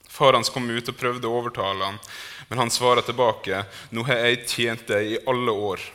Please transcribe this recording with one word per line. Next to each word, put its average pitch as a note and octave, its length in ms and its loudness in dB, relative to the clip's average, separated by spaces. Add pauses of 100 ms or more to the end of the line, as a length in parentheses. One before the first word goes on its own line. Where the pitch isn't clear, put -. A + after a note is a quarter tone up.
(100)
Far C3 240 6
hans A2+ 160 2
kom B2 180 -4
ut A#2 220 -4
og A#2+ 100 -10
prøvde B2 300 -2
å A#2+ 80 0
overtale G2 420 -4
han, G2 200 -4 (480)
men A#2 120 0
han A#2 140 0
svarer B2 320 4
tilbake, G#2+ 580 0 (240)
«Nå A#2 220 -4
har A#2+ 160 2
jeg B2 240 2
tjent A#2 400 -2
deg G#2+ 240 2
i - 100 -4
alle B2 300 2
år G2 260 -2 (140)